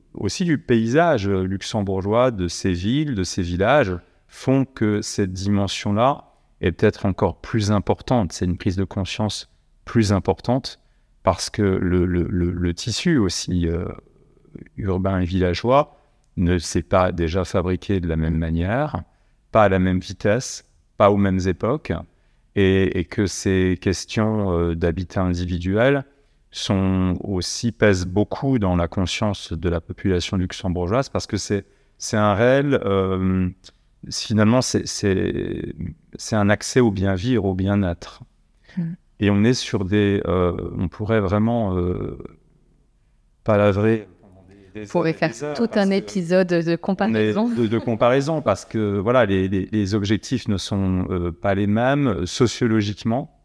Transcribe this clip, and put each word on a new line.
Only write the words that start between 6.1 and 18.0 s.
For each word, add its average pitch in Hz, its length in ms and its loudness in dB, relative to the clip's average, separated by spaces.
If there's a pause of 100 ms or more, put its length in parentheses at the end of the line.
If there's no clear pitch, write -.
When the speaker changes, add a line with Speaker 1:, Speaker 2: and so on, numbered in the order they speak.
Speaker 1:
est 90 120 0
peut-être - 340 0
encore 92 340 0
plus 104 320 0
importante. 104 640 0
C'est - 120 -4
une 87 120 0
prise 90 180 -2
de 98 80 0
conscience - 640 -6 (360)
plus 107 260 2
importante - 680 0 (420)
parce - 300 0
que - 100 -4
le, 92 440 2
le, 87 240 0
le, 87 220 0
le 87 220 -2
tissu 147 440 -2
aussi, 90 500 0
euh, 85 180 -2 (920)
urbain 95 440 -2
et 90 60 0
villageois 92 760 0 (360)
ne 87 220 2
s'est 85 240 -2
pas 92 300 2
déjà 87 340 -2
fabriqué 92 540 -2
de 87 80 -4